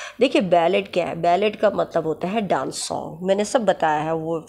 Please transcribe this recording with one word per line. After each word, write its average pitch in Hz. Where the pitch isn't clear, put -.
देखिए 269
बैलेट 180
क्या 170
है, 143
बैलेट 180
का 208
मतलब 170
होता 160
है 220
डांस 151
सॉन्ग, 156
मैंने 196
सब 226
बताया 160
है, 160
वो 160